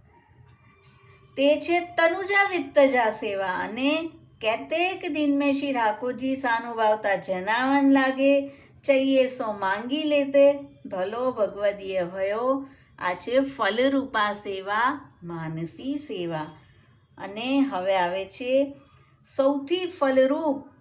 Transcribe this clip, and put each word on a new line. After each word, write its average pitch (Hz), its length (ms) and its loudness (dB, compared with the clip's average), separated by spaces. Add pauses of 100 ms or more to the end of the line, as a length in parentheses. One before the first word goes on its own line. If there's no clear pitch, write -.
(1400)
તે 294 240 4
છે 339 180 0
તનુજા 370 680 2
વિત્તજા 269 600 4
સેવા. 196 380 -4
અને 247 600 -2 (320)
કેતેક 330 720 -2
દિન 294 260 2
મેં 285 160 2
શ્રી 277 200 -2
ઠાકોરજી 247 600 -2
સાનુભાવતા 226 800 0
જનાવન 233 760 2
લાગે, 269 560 4 (360)
ચઈએ 269 420 4
સો 247 280 -6
માંગી 214 500 -2
લેતે, 285 560 4 (260)
ભલો 226 460 -4
ભગવદીય 196 720 -2
ભયો. 214 640 -2 (320)
આ 180 140 -2
છે 233 260 0
ફલરૂપા 240 920 0
સેવા, 208 800 -4 (120)
માનસી 165 760 -8
સેવા. 170 480 -6 (720)
અને 233 420 -4
હવે 190 360 0
આવે 185 300 0
છે 262 500 0 (600)
સૌથી 285 500 0
ફલરૂપ 269 840 0 (120)